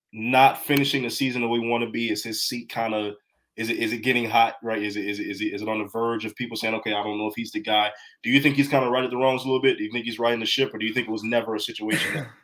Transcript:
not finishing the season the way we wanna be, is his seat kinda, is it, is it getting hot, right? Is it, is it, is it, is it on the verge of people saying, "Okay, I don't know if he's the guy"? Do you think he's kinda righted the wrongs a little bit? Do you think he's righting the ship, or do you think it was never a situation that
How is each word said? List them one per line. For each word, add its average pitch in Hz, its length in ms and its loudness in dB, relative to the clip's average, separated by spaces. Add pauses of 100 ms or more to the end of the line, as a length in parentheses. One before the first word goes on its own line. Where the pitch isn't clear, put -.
(140)
not 127 520 4
finishing 139 380 2
the 117 60 -4
season 123 320 -2
the 117 60 0
way 117 120 2
we 117 80 -2
wanna 117 220 0
be, 117 220 -2
is 101 120 -4
his 113 200 -6
seat 120 260 -6
kinda, 107 440 -2 (420)
is 113 140 -4
it, 113 80 -2
is 113 160 -2
it 117 60 -4
getting 120 300 0
hot, 117 320 4
right? 110 200 -2
Is 104 160 -2
it, 98 80 -2
is 104 140 -4
it, - 80 -6
is 98 140 -8
it, 107 120 -2
is 101 80 -6
it 110 80 -4
on 110 100 -2
the 101 80 -4
verge 113 380 -2
of 104 100 -10
people 117 220 -8
saying, 113 180 -2
"Okay, 107 180 -2
I 104 100 0
don't 107 140 -4
know 107 100 -2
if 104 80 -6
he's 117 160 -8
the 110 80 -6
guy"? 107 320 2 (320)
Do 113 60 -2
you 139 120 6
think 143 140 4
he's 139 120 4
kinda 127 220 2
righted 127 220 0
the 123 60 -2
wrongs 131 260 2
a - 20 -8
little 131 160 2
bit? 131 160 4
Do 104 60 -4
you 107 80 -6
think 117 140 -6
he's 117 140 -6
righting 117 200 2
the 113 60 -4
ship, 131 280 0
or 107 40 -8
do 110 80 -4
you 110 80 -4
think 120 140 -2
it 107 40 -2
was 107 120 -4
never 113 320 0
a 101 40 -4
situation 107 540 -2
that 143 140 -6 (160)